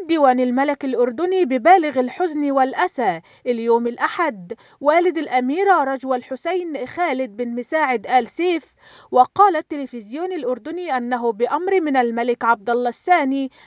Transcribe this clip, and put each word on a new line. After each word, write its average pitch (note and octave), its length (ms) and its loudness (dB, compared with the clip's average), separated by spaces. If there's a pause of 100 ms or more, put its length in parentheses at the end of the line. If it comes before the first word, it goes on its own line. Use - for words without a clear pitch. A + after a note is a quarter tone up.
الديوان D4 380 4
الملكي C4+ 460 0
الأردني C4 580 0
ببالغ C#4 560 4
الحزن D4 500 -2
والأسى C4 680 -2 (260)
اليوم A#3 400 2
الأحد A#3+ 680 -4 (280)
والد E4 380 2
الأميرة D4+ 680 2
رجوى C4 320 -4
الحسين D4+ 680 -6
خالد C4 500 -4
بن A#3+ 120 -4
مساعد B3 580 -2
آل B3 220 2
سيف، E4+ 460 -4 (360)
وقال D#4+ 460 4
التلفزيون C#4+ 760 -8
الأردني D4 640 -6
أنه A#3+ 360 -2
بأمر D#4 480 0
من D4+ 160 0
الملك A#3+ 480 0
عبد A3+ 260 0
الله B3 180 0
الثاني C#4 600 0 (160)